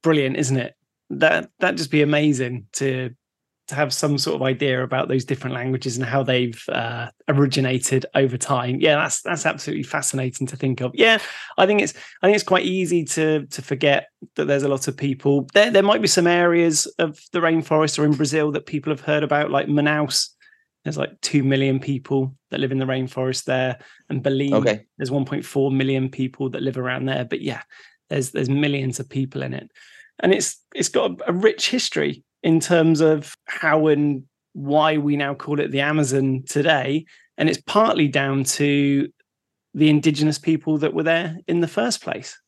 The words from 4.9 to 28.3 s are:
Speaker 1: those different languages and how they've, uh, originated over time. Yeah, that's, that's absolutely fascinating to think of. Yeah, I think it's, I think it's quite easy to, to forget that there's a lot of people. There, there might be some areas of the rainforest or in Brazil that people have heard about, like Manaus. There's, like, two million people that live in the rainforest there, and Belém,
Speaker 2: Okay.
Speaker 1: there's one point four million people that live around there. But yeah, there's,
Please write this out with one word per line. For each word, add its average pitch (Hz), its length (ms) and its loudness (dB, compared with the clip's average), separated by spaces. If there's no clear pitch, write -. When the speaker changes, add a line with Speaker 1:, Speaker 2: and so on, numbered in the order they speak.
Speaker 1:
those 131 160 0
different 131 320 -6
languages 127 400 -4
and 131 100 -4
how 135 160 -2
they've, 123 480 -2
uh, 117 400 -6
originated 135 840 2
over 131 240 2
time. 127 420 -2
Yeah, 151 160 4
that's, 151 260 -2
that's 170 240 -4
absolutely 151 380 -4
fascinating 135 640 -4
to 131 100 -10
think 131 240 -2
of. 127 120 -4
Yeah, 220 260 4
I 190 80 6
think 208 160 4
it's, 190 120 -2
I 185 60 4
think 208 80 6
it's 202 80 0
quite 185 220 2
easy 175 400 0
to, 156 400 0
to 139 160 -14
forget 143 460 0
that 151 100 -2
there's 143 180 0
a 143 40 0
lot 135 200 -2
of 135 100 -6
people. 139 560 0
There, 208 180 6
there 196 120 6
might 208 180 2
be 208 60 0
some 170 200 4
areas 170 580 2
of 160 200 -2
the 180 80 -2
rainforest 160 580 0
or 151 80 2
in 151 80 4
Brazil 151 380 0
that - 140 -6
people 151 260 -6
have 135 100 -4
heard 151 220 0
about, 147 280 0
like 139 160 0
Manaus. 147 640 0
There's, 151 140 -6
like, - 240 -6
two 143 220 0
million 135 360 2
people 135 560 -2
that - 80 -4
live 135 140 -2
in 135 60 -2
the 131 60 -2
rainforest 131 600 -4
there, 131 340 -2
and 135 120 -4
Belém, 139 320 0
Speaker 2:
Okay. 107 320 0
Speaker 1:
there's 127 140 -6
one 139 120 0
point 131 220 -6
four 135 260 0
million 135 380 0
people 131 400 -6
that - 120 -8
live 131 160 -4
around 127 280 -4
there. 131 180 -2
But - 180 -6
yeah, 120 200 -6
there's, 139 220 -4